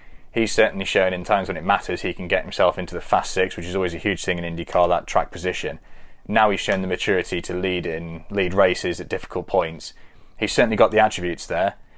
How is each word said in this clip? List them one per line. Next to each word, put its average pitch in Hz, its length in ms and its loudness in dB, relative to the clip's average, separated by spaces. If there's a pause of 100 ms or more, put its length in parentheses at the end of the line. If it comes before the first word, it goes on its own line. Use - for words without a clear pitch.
(320)
He's 113 200 2
certainly 101 320 2
shown 92 300 2
in 90 100 -6
times 98 240 0
when 90 80 -4
it 78 80 -8
matters 92 380 0
he 92 100 -2
can 87 160 -8
get 92 140 2
himself 92 340 2
into 90 160 -8
the 85 80 -6
fast - 300 0
six, 95 260 0
which 85 100 -8
is 90 100 -4
always 90 180 0
a 80 40 -8
huge 95 260 -2
thing 87 120 -2
in 85 200 -6
IndyCar, 87 320 2
that 85 180 0
track - 240 0
position. 87 480 -6 (480)
Now 107 220 4
he's 98 100 2
shown 98 220 0
the 95 80 -4
maturity 90 540 0
to - 100 -6
lead 90 320 -2
in, 82 460 -8
lead 95 240 0
races 92 440 2
at 85 120 -8
difficult - 360 -4
points. 82 460 -2 (460)
He's 107 140 0
certainly 113 220 4
got 107 160 8
the 107 80 4
attributes 90 480 2
there. 92 280 0 (240)